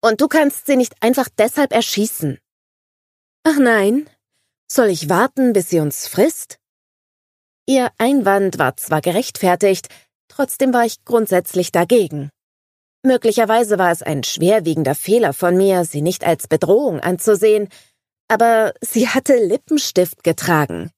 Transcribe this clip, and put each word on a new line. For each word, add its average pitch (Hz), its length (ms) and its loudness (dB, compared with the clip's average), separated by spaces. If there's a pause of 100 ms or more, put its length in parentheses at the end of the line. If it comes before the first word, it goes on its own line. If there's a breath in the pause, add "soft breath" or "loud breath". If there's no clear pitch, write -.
Und 220 140 0
du 294 80 2
kannst 294 380 0
sie 277 100 2
nicht 247 260 -2
einfach 247 340 0
deshalb 277 360 0
erschießen. 202 680 -4 (1040)
Ach 311 160 2
nein, 233 500 2 (640)
soll 240 160 2
ich 160 220 -2
warten, 240 440 2
bis 196 160 0
sie 165 120 0
uns 151 260 -4
frisst? - 540 -2 (1080)
Ihr 254 300 2
Einwand 196 580 2
war 131 200 -2
zwar 156 240 -2
gerechtfertigt, 185 880 0 (400 soft breath)
trotzdem 262 440 -2
war 240 120 2
ich - 200 -8
grundsätzlich 190 680 -2
dagegen. 170 580 0 (720)
Möglicherweise 226 760 2
war 180 100 4
es 165 120 -2
ein 143 200 -4
schwerwiegender 160 720 0
Fehler 196 380 0
von 180 240 0
mir, 190 280 2
sie 147 180 -6
nicht 175 200 -4
als - 240 -2
Bedrohung 196 540 0
anzusehen, 208 680 0 (600 soft breath)
aber 226 520 2
sie 233 280 -2
hatte 262 260 2
Lippenstift 214 880 -2
getragen. 160 760 -2